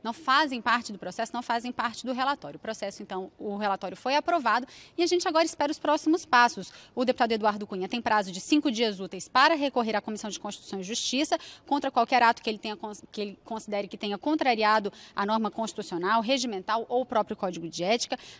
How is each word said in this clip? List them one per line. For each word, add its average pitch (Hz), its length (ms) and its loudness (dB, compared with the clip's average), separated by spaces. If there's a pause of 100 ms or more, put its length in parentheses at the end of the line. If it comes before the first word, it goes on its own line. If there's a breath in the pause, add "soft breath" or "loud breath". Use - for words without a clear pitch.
não 226 80 -4
fazem 269 500 0
parte 233 300 0
do 196 80 -12
processo, 214 340 -6
não 240 80 -4
fazem 240 300 -2
parte 226 340 -6
do 254 60 -2
relatório. 262 460 -4
O - 20 -20
processo, 214 420 -8
então, 190 340 -8
o 202 200 -6
relatório 196 400 -2
foi 254 180 0
aprovado 269 540 2 (280 loud breath)
e 330 60 0
a 349 60 2
gente 349 180 2
agora 330 180 4
espera 302 280 -2
os - 80 -8
próximos 311 440 2
passos. 240 480 4 (220 loud breath)
O 247 100 0
deputado 233 280 2
Eduardo 208 340 0
Cunha 190 220 -6
tem 240 120 -4
prazo 214 300 2
de 185 100 -8
cinco 302 300 2
dias 214 300 0
úteis 185 280 -10
para 302 280 6
recorrer 247 400 0
à 202 40 -2
Comissão 214 300 -6
de - 80 -8
Constituição - 400 -10
e 185 60 -8
Justiça 254 520 -2 (300 loud breath)
contra 277 240 0
qualquer 240 320 4
ato - 180 6
que - 80 -8
ele 214 100 -4
tenha, 214 200 -10 (320)
que 214 100 -8
ele 202 240 -8
considere 202 440 -6
que - 100 -12
tenha 202 180 -4
contrariado 220 760 2 (200 loud breath)
a 202 140 -2
norma 214 240 0
constitucional, 214 720 -2
regimental 226 680 -2
ou 247 120 0
o 254 40 0
próprio 220 320 0
Código 170 320 -6
de 170 140 -6
Ética. 208 140 2 (440 loud breath)